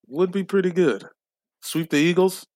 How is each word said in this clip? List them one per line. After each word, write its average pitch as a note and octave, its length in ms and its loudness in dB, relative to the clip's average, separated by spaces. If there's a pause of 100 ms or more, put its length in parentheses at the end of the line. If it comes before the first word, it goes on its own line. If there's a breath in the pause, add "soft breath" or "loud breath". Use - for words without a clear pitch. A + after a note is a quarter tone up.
Would E3+ 240 -2
be G3 120 -2
pretty F#3 260 0
good. D#3+ 340 0 (580)
Sweep E3 280 -6
the D#3 60 0
Eagles, F3 600 2